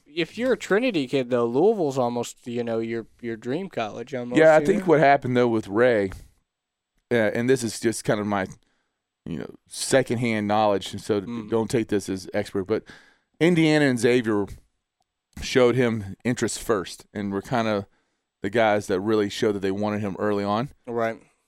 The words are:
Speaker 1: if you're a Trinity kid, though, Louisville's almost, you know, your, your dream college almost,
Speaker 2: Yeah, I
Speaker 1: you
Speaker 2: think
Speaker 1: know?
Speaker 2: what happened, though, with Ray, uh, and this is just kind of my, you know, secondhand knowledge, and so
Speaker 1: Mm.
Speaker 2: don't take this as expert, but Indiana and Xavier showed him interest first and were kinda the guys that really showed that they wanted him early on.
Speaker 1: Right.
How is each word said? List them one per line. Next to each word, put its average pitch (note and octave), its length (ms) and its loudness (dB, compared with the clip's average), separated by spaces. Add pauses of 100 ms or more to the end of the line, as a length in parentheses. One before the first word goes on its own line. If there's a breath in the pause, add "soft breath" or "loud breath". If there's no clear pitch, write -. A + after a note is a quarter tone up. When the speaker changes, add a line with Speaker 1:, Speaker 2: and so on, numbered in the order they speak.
Speaker 1:
if D#3+ 320 -6
you're A#3+ 160 0
a - 20 -4
Trinity G3 500 0
kid, B2+ 220 -2
though, A#2+ 160 2
Louisville's D3 540 2
almost, A#2+ 480 -4
you A#2+ 180 -4
know, A2+ 140 -2
your, A2+ 260 -4 (160)
your A2+ 160 -8
dream C3 320 -6
college A#2 460 -8
almost, A#2+ 240 -2
Speaker 2:
Yeah, D#3+ 180 8
I D#3 40 6
Speaker 1:
you D3 60 0
Speaker 2:
think G3+ 140 2
Speaker 1:
know? F#3 60 -6
Speaker 2:
what D#3 140 6
happened, C#3 360 4
though, B2 120 4
with A2 200 0
Ray, G#2 420 2 (1040)
uh, - 40 2
and A2+ 340 0
this C3 120 2
is A2 160 -4
just A2+ 260 -2
kind A#2 140 0
of G#2 80 -2
my, G2+ 200 -2 (800)
you D#2+ 140 -8
know, - 100 -12 (180)
secondhand A#2 800 0
knowledge, G#2 440 0
and G2 100 -10
so G#2 180 0
Speaker 1:
Mm. G#2+ 300 -8
Speaker 2:
don't A2+ 200 -2
take A#2 180 -2
this G2+ 200 -2
as F#2+ 240 -8
expert, G2+ 320 -4
but G#2+ 180 -4 (560 loud breath)
Indiana D#3 460 4
and B2+ 160 2
Xavier A2 460 2 (960)
showed B2 340 4
him A2+ 480 -2
interest A#2 360 -2
first - 520 -4
and G2+ 200 -6
were G2 100 -2
kinda A2 440 -2 (560)
the G2+ 80 -4
guys G#2 360 2
that F#2 140 -2
really G#2+ 280 2
showed G#2+ 240 0
that G2+ 80 -4
they F#2+ 100 -2
wanted G#2 300 -2
him G2+ 180 -6
early G2+ 260 -2
on. G#2+ 260 -2 (160)
Speaker 1:
Right. A#2 340 -4 (280)